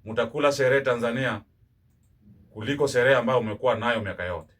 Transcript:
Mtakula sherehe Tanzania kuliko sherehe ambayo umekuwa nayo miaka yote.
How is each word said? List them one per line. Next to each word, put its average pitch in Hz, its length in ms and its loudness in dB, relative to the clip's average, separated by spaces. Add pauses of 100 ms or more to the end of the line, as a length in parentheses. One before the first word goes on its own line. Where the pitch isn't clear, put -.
Mtakula 120 440 0
sherehe 135 300 4
Tanzania 117 600 -2 (1080)
kuliko 139 360 -2
sherehe 127 300 4
ambayo 123 240 0
umekuwa 110 340 -2
nayo 113 280 -2
miaka 90 220 -8
yote. 87 360 -8